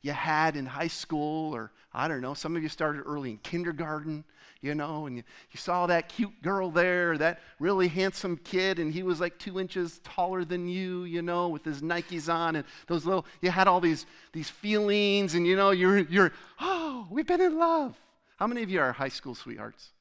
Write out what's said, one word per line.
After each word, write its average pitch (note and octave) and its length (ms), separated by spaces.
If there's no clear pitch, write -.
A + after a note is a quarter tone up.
you C#3+ 100
had D#3 420
in C#3+ 100
high C#3+ 220
school, D#3 640
or A2 200
I C3+ 140
don't D3 140
know, C3+ 140
some D#3+ 200
of E3 80
you D#3 60
started D3+ 320
early C#3 300
in G#2+ 80
kindergarten, D#3 840
you D3 160
know, D3+ 300
and B2 100
you, A#2 60
you - 80
saw F3+ 280
that E3+ 220
cute - 320
girl F#3 300
there, F3 480
that E3 220
really F#3 300
handsome F#3 480
kid, F#3 420
and D#3 140
he F3+ 100
was, F3+ 180
like, F3 180
two F#3+ 200
inches F3+ 460
taller F#3 400
than F3 240
you, F3+ 340
you E3+ 200
know, F3 260
with D3+ 160
his C#3+ 180
Nikes E3+ 500
on, E3 220
and D3 100
those E3+ 180
little, F#3 220
you F3+ 100
had F#3+ 160
all F3+ 140
these, E3 260
these D#3+ 180
feelings, G3+ 840
and, F3 140
you F#3+ 80
know, G3 140
you're, F#3 280
you're, F3 340
"Oh, D4+ 500
we've B3+ 160
been F4+ 140
in E4 180
love." E4 380
How G3+ 100
many A#3+ 160
of F#3+ 80
you F3+ 100
are C3 120
high C3+ 160
school B2+ 260
sweethearts? A2+ 540